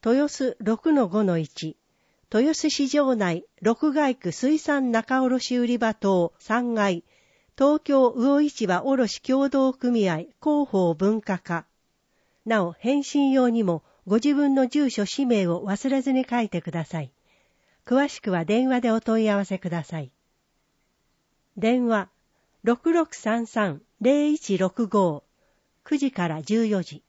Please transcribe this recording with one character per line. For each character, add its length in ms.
豊 240
洲 300
六 340
の 140
五 160
の 160
一、 380
豊 200
洲 160
市 180
場 260
内 320
六 300
街 240
区 160
水 260
産 320
仲 320
卸 360
売 200
場 160
等 460
三 340
階、 300
東 240
京 280
魚 320
市 240
場 180
卸 380
協 260
同 240
組 380
合 160
広 280
報 220
文 300
化 160
課。 260
な 220
お、 60
返 300
信 280
用 180
に 160
も 180
ご 100
自 180
分 200
の 120
住 240
所、 160
氏 180
名 220
を 200
忘 220
れ 140
ず 100
に 160
書 120
い 100
て 100
く 100
だ 140
さ 160
い。 100
詳 220
し 120
く 100
は 140
電 240
話 140
で 80
お 100
問 240
い 60
合 80
わ 80
せ 120
く 120
だ 140
さ 160
い。 120
電 300
話、 240
六 300
六 220
三 320
三 340
零 260
一 300
六 280
五、 380
九 140
時 160
か 160
ら 140
十 240
四 160
時。 260